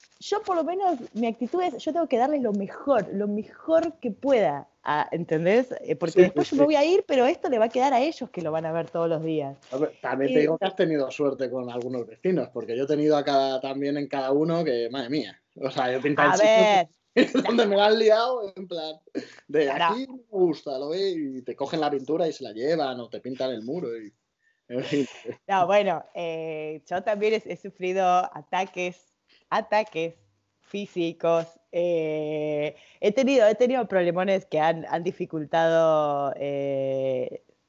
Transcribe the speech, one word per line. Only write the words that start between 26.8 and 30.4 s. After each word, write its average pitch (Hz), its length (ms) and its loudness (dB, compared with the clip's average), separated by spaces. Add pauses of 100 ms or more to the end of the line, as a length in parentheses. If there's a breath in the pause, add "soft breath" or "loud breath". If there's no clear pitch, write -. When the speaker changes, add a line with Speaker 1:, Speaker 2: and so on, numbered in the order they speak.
Speaker 1:
yo 180 160 -4
también 214 300 0
he, 214 200 -4
he 170 40 -12
sufrido 185 480 -4 (300)
ataques, 180 800 -6 (340 soft breath)
ataques 190 640 -2 (440)